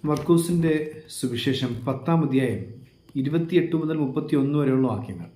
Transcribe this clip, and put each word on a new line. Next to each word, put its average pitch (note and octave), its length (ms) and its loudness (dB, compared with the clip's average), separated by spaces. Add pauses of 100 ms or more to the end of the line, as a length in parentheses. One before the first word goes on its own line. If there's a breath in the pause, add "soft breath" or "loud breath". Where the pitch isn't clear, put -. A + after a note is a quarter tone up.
മർക്കോസിൻ്റെ E3 640 2 (440)
സുവിശേഷം B2 540 -2 (160)
പത്താം D#3+ 400 2
അധ്യായം B2+ 380 0 (560 loud breath)
ഇരുപത്തിയെട്ട് E3 640 2
മുതൽ D#3 220 -2
മുപ്പത്തിയൊന്ന് C#3+ 580 0
വരെയുള്ള C3 300 2
വാക്യങ്ങൾ. G2 440 -8